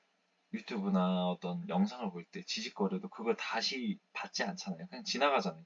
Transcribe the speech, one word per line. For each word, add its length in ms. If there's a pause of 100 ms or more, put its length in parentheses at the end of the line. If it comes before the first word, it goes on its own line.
(540)
유튜브나 760
어떤 380
영상을 440
볼 140
때 180
지직거려도 680
그걸 280
다시 640 (140)
받지 300
않잖아요. 440
그냥 160
지나가잖아요, 640